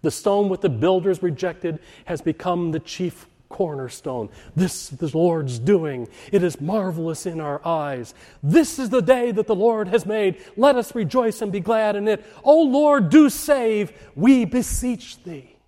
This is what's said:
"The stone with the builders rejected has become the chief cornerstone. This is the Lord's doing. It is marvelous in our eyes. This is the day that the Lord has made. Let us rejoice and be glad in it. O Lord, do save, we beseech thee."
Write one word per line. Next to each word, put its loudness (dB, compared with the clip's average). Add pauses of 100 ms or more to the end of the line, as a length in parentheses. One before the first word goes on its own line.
"The 0
stone 0
with -4
the 2
builders 0
rejected -4 (260)
has -8
become -2
the -4
chief -8 (240)
cornerstone. -8 (260)
This -4
is -14
the -4
Lord's 0
doing. -2 (240)
It 2
is -4
marvelous -4
in -8
our -6
eyes. -4 (300)
This 2
is -4
the 2
day 2
that -2
the 2
Lord 0
has 0
made. 0 (180)
Let 6
us -4
rejoice -2
and -6
be -4
glad 0
in -2
it. 0 (200)
O 8
Lord, 2
do 8
save, 0 (240)
we 6
beseech -6
thee." -16 (100)